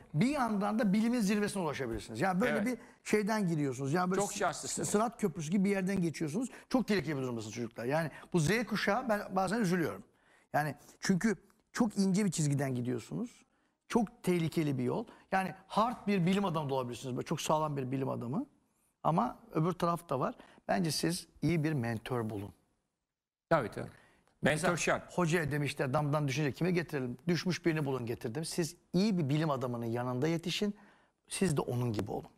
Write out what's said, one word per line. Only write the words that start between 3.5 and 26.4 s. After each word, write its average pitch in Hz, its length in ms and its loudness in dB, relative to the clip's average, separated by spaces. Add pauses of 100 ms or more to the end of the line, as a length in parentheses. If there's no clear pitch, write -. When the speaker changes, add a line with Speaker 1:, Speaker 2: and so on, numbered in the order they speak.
Speaker 1:
Yani 180 180 2
böyle 190 100 2
Speaker 2:
Çok 202 120 -2
Speaker 1:
s-, 202 60 -8
Speaker 2:
şanslısınız. - 500 -2
Speaker 1:
sırat 220 320 0
köprüsü 160 300 -2
gibi 196 140 4
bir 202 60 4
yerden 190 320 0
geçiyorsunuz. 165 460 -2 (200)
Çok 254 200 2
tehlikeli 160 280 0
bir 135 60 -2
durumdasınız 113 320 -4
çocuklar. 117 300 -8
Yani 151 260 0 (220)
bu 180 80 4
Z 202 240 2
kuşağı, 214 440 0
ben 208 280 -2
bazen 190 240 0
üzülüyorum. 165 420 0 (500)
Yani 147 220 0 (260)
çünkü 190 360 2 (360)
çok 226 260 0
ince 196 260 2
bir 190 60 2
çizgiden 143 440 0
gidiyorsunuz. 123 560 -4 (580)
Çok - 340 0
tehlikeli 165 560 0
bir 127 60 -2
yol. 170 200 0 (280)
Yani 190 220 0 (120)
hard 226 400 0
bir 196 200 4
bilim 196 180 4
adamı 156 260 -2
da 135 40 0
olabilirsiniz. 123 420 -4
Böyle 139 100 -4
çok 160 140 -2
sağlam 156 360 0
bir 131 140 -4
bilim 131 180 -2
adamı. 123 380 -4 (560)
Ama 202 360 2 (160)
öbür 165 180 2
taraf 170 360 -2
da 131 120 0
var. 214 140 -2 (340)
Bence 180 220 2
siz 165 360 0 (160)
iyi 151 220 2
bir 160 80 0
mentor 117 580 -2
bulun. 101 220 -8 (960)
Speaker 2:
Tabii, 135 220 4
tabii. - 180 -8 (540)
Mentor 156 260 4
Speaker 1:
Mesela 170 80 4
Speaker 2:
şart. - 420 0
Speaker 1:
hocaya 165 320 2
demişler, 147 420 -2
"Damdan 147 360 2
düşünce 135 240 0